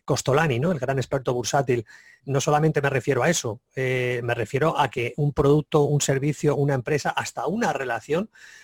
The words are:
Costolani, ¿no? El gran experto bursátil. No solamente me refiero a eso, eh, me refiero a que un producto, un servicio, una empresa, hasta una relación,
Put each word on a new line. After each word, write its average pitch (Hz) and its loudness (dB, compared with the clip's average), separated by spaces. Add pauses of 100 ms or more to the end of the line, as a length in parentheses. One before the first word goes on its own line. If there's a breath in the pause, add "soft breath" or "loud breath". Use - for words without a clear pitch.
Costolani, 139 2
¿no? 165 0
El 151 -4
gran 135 -4
experto 127 -2
bursátil. 123 0 (400 loud breath)
No 135 -2
solamente 151 2
me 139 0
refiero 131 0
a 147 2
eso, 117 -4 (160)
eh, 127 -2
me 120 0
refiero 135 -2
a 143 2
que 120 -4
un 143 0
producto, 147 4
un 143 2
servicio, 143 0
una 143 2
empresa, 147 -2
hasta 127 -4
una 190 0
relación, 135 -4 (320 loud breath)